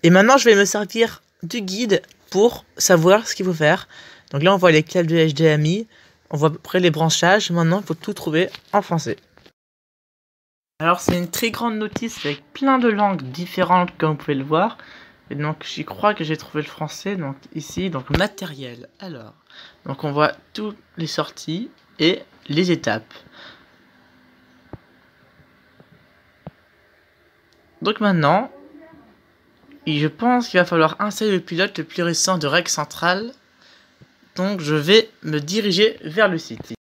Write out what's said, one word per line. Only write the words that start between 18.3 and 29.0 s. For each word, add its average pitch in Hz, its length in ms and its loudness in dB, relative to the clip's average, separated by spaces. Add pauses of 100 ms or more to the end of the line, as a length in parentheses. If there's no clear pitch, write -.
Alors, 127 340 -16 (520)
donc 139 200 -8
on 143 80 -4
voit 151 180 2 (220)
toutes 208 240 -8 (180)
les 165 120 -6
sorties 165 640 -8 (300)
et 175 220 2 (260)
les 170 240 0
étapes. 110 420 -2 (4000)
Donc 202 180 -2
maintenant, 190 500 2 (1400)